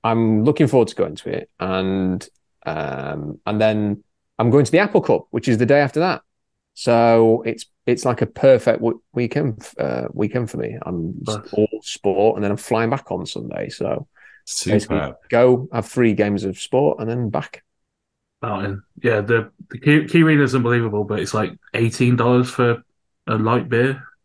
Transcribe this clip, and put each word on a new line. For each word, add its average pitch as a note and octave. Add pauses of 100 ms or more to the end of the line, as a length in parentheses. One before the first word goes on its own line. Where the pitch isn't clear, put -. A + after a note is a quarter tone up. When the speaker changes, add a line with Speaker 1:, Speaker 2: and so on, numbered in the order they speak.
Speaker 1:
I'm A2+
looking D3
forward B2
to -
going -
to -
it, - (100)
and, F#2 (400)
um, D2+
and G#2+
then G#2+ (380)
I'm A#2+
going C#3
to -
the D#3+
Apple G3+
Cup, -
which -
is A2+
the A#2+
day C#3
after C#3+
that. F3 (520)
So A#2
it's, A2+ (200)
it's A#2+
like B2
a -
perfect B2
w-, A2+ (120)
weekend, B2 (100)
uh, B1
weekend A2+
for -
me. -
I'm F2 (100)
just G#2+
Speaker 2:
Nice. -
Speaker 1:
all G#2+
sport, G2
and G#2
then G2+
I'm G2+
flying A2+
back -
on F2+
Sunday. -
So - (400)
basically -
Speaker 3:
Superb. D2 (140)
Speaker 1:
go B2+
have A2+
three A2+
games G2+
of F#2+
sport C#3+
and A2
then A#2+
back. - (800)
Speaker 2:
Mountain. G2+ (200)
Yeah, A2+
the, A2 (180)
the B2
Key, D3
Key E3
Arena D#3
is B2+
unbelievable, A#2
but G#2
it's, G2
like, G#2 (220)
eighteen A#2+
dollars B2
for A#2+ (440)
a A2+
light A2+
beer. C3 (220)